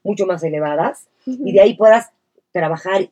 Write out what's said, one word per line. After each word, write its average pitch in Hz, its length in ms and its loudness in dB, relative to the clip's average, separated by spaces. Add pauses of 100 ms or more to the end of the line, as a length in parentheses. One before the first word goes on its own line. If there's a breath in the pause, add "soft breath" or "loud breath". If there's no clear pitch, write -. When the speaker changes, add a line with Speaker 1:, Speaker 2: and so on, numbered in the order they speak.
Speaker 1:
mucho 196 220 -4
más 175 180 -6
elevadas, 151 640 -4 (200)
Speaker 2:
Ujú. 254 200 -8
Speaker 1:
y - 40 -6
de 196 100 6
ahí 208 140 6
puedas 220 360 4 (400)
trabajar 180 600 -4